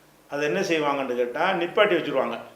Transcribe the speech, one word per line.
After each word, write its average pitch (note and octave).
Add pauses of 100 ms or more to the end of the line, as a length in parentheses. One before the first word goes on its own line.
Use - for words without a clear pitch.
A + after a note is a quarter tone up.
(300)
அதை C#3+
என்ன E3+
செய்வாங்கன்னு C#3+
கேட்டா C3
நிப்பாட்டி F3+
வச்சுருவாங்க. B2+ (160)